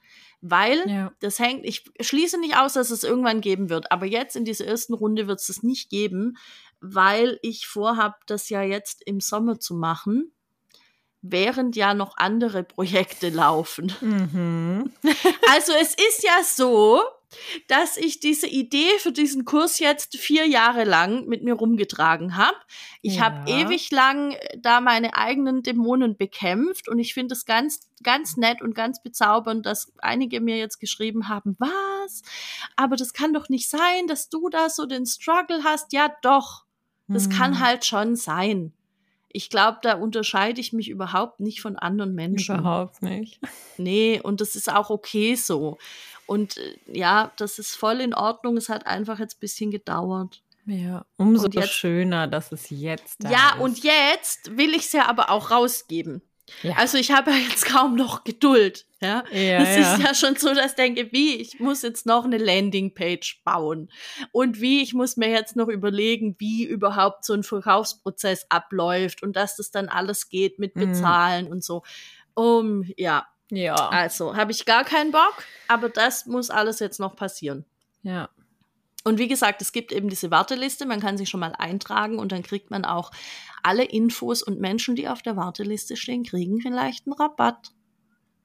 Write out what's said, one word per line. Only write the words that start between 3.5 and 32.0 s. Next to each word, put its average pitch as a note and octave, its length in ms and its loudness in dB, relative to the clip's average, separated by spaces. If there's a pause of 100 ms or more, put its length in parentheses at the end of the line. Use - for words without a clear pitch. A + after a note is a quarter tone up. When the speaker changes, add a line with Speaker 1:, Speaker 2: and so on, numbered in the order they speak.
Speaker 1:
wird. E3 200 -2
Aber F3+ 140 0
jetzt A#3 320 -4
in A#3 80 -4
dieser A3 220 -6
ersten A#3 260 -4
Runde G#3+ 340 -2
wird's G3 200 -6
das - 160 -8
nicht B3+ 260 -2
geben, G#3 480 -2 (460)
weil G3 580 2
ich A3+ 260 -8
vorhab, G#3+ 600 -2
das G#3 240 -6
ja G3+ 100 -2
jetzt G3 460 -6
im G3 140 -6
Sommer A3+ 380 -2
zu - 160 -8
machen, F3 580 -2 (920)
während A#3 540 0
ja G3+ 180 2
noch G3+ 220 -4
andere G3+ 480 0
Projekte F#3 640 -2
laufen. D#3+ 680 2
Speaker 2:
Mhm. F3+ 920 -2 (100)
Speaker 1:
<laughs> D4+ 100 4 (420)
Also D4+ 260 2
es D#4 140 2
ist A4 300 2
ja F4 200 6
so, A#3+ 580 6 (640)
dass D4 280 2
ich D#4 240 -4
diese D4 260 0
Idee C#4 420 0 (100)
für F4 140 -2
diesen C#4 320 0
Kurs D4+ 340 2
jetzt D4 400 0
vier D#4 280 2
Jahre A#3+ 380 4
lang G3 420 2
mit - 160 -4
mir A#3+ 120 0
rumgetragen F#3 800 0
hab. C4 300 2 (360)
Ich G3 180 -2
hab D3+ 280 0
Speaker 2:
Ja. C4+ 160 2
Speaker 1:
ewig E4+ 260 -2
lang C#4 460 2 (220)
da A#3+ 220 4
meine A#3 360 2
eigenen C4 460 0
Dämonen A#3+ 540 2
bekämpft G3+ 720 -2
und A#3 100 0
ich A#3 160 -2
find B3+ 180 -4
es B3 120 -8
ganz, A#3+ 360 0 (220)
ganz C#4 340 0
nett A#3+ 260 0
und A#3 120 -4
ganz A#3 280 -6
bezaubernd, A3 640 0
dass - 320 -6
einige A#3+ 420 -2
mir A3+ 180 0
jetzt A3 200 -6
geschrieben G#3+ 500 -4
haben, G3+ 300 -4
„Was? G4 640 -4 (540)